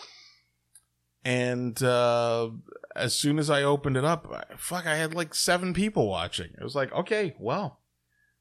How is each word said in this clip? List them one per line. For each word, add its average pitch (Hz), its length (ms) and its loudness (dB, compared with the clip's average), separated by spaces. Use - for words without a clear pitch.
And, 123 600 0
uh, 120 640 4
as 117 180 -2
soon 147 240 2
as 151 120 0
I 143 140 4
opened 143 320 2
it 127 100 2
up, 165 260 0
I, - 260 -12
fuck, 170 300 -6
I 156 80 2
had, 160 180 -2
like, 165 220 -4
seven 180 380 2
people 175 340 2
watching. 90 500 -4
It - 60 -10
was 135 120 -8
like, 135 180 -2
"Okay, 196 440 -2
well, 139 420 -4